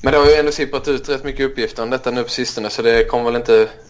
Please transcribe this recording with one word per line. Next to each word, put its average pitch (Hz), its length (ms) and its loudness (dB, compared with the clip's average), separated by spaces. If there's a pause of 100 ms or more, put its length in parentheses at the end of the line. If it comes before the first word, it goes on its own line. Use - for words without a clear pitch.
men 139 100 2
det 147 60 6
har 143 60 4
ju 147 80 8
ändå 151 180 2
sippat 139 360 -6
ut 135 220 -4
rätt 135 140 -4
mycket 135 220 -4
uppgifter 131 380 -6
om 113 60 -6
detta 127 220 -4
nu 120 120 -4
på 117 60 -8
sistone, 117 400 -6
så - 120 -6
det 117 220 4
kommer 120 220 -2
väl 117 100 -2
inte 113 320 4 (220)